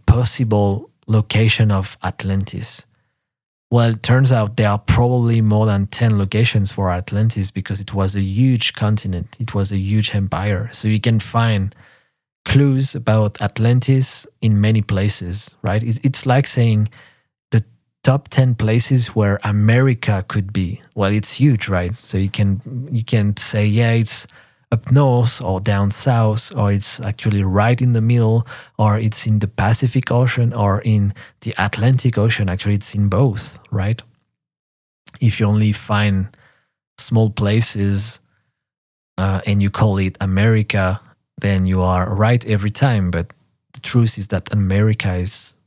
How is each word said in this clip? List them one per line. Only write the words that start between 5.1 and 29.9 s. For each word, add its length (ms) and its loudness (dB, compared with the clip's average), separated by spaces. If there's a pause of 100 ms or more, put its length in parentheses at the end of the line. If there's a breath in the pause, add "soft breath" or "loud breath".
more 240 2
than 220 2
ten 320 0
locations 520 0
for 200 -2
Atlantis, 600 -2
because 300 -6
it 140 -10
was 200 0
a 60 -2
huge 540 0
continent. 640 -4
It 140 -6
was 180 0
a 60 -2
huge 360 0
empire. 580 -2
So 160 -4
you 120 0
can 200 2
find 540 0 (680 soft breath)
clues 500 2
about 460 0
Atlantis 840 0 (160)
in 180 2
many 220 2
places, 800 -4
right? 200 0
It's, 200 -4
it's 240 -2
like 200 2
saying 420 2 (600 loud breath)
the 140 2 (380)
top 260 0
ten 260 2
places 600 0
where 260 2
America 840 2
could 240 -4
be. 300 -4 (120)
Well, 160 0
it's 220 -2
huge, 380 2
right? 240 -2
So 240 -6
you 100 0
can, 320 0 (320)
you 120 -2
can 340 0
say, 260 -2
"Yeah, 280 2
it's 340 -2 (460 soft breath)
up 180 -4
north 520 2
or 180 -2
down 300 0
south, 640 0
or 160 2
it's 280 -2
actually 440 -2
right 360 2
in 120 2
the 80 2
middle, 460 2 (320 loud breath)
or 200 2
it's 280 -2
in 120 2
the 80 0
Pacific 640 -2